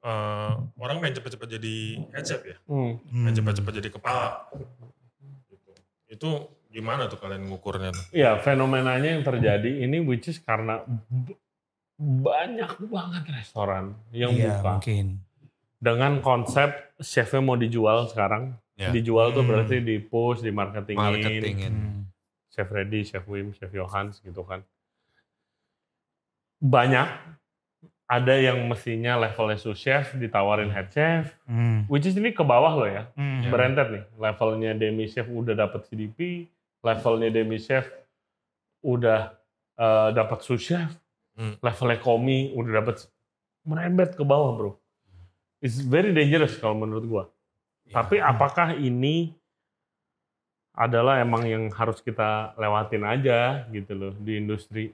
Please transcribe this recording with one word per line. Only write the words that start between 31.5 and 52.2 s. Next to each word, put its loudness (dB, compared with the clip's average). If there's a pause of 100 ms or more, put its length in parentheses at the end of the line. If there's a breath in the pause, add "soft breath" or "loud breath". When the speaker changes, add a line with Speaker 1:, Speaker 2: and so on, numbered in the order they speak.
Speaker 2:
Which 2
is 2
ini 0
ke -2
bawah 6
loh 2
ya. -4
Speaker 3:
Hmm. -4
Speaker 4:
Ya. -2
Speaker 2:
Berentet 2
nih. -8 (100)
Levelnya 0
demi 0
chef -6
udah -4
dapet 0
C -16
D -6
P. -14 (640)
Levelnya 2
demi 0
chef -2 (920)
udah, 2 (420)
eh, 4
dapet 0
sous -2
chef. -2 (440)
Speaker 1:
Hmm. -8
Speaker 2:
Levelnya 0
komi 2
udah -4
dapet, -2 (600)
merembet 2
ke -4
bawah 4
bro. -4 (880)
It's -4
very 4
dangerous 4
kalau -2
menurut -4
gua. -2 (600)
Speaker 4:
Ya. -6
Speaker 2:
Tapi 2
apakah 2
ini 0 (1400)
adalah 4
emang 2
yang -2
harus -2
kita -2